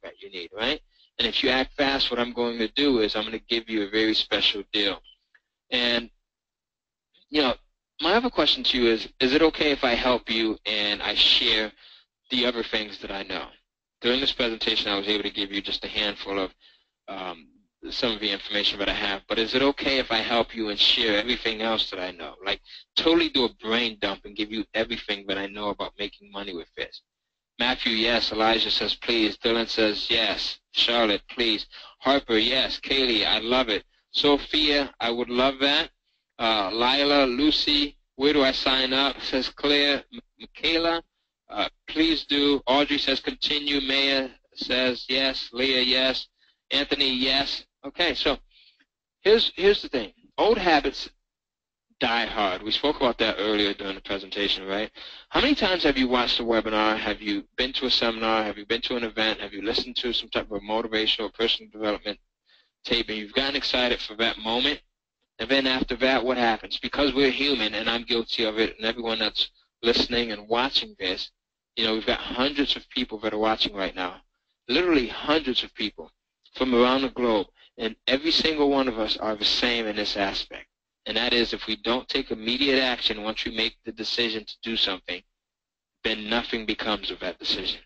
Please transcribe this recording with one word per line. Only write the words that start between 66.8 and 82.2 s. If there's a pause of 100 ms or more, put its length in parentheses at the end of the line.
we're
human,
and
I'm
guilty
of
it,
and
everyone
that's (320)
listening
and
watching
this, (460)
you
know,
we've
got
hundreds
of
people
that
are
watching
right
now, (460)
literally
hundreds
of
people (440)
from
around
the
globe, (320)
and (120)
every
single
one
of
us
are
the
same
in
this
aspect. (400)
And
that
is,
if
we
don't
take